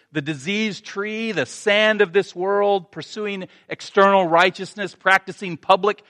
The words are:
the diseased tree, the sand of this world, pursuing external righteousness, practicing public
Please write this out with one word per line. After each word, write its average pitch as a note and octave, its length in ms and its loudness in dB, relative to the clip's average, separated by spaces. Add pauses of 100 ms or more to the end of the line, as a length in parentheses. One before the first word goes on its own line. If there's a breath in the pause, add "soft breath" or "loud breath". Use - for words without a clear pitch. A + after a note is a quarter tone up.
(120)
the D3+ 100 -4
diseased F3 640 -6
tree, G#3+ 480 -6
the D3 120 -2
sand G#3+ 560 0
of F3 120 0
this F#3+ 220 0
world, G3 560 -2
pursuing G3 560 -10 (200 soft breath)
external G3 580 2
righteousness, F3+ 720 0
practicing F#3+ 600 0
public F#3+ 540 2